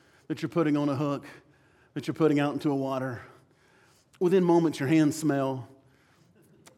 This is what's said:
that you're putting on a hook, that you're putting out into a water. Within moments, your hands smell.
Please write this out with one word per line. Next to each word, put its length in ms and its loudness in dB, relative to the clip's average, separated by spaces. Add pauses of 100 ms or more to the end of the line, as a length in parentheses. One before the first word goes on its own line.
(260)
that 160 -8
you're 60 -4
putting 280 0
on 120 0
a 80 -2
hook, 300 -4 (680)
that 160 -10
you're 60 -4
putting 260 2
out 140 0
into 160 -2
a 40 0
water. 460 -4 (1000)
Within 240 2
moments, 380 2
your 80 -2
hands 260 4
smell. 540 -2 (1080)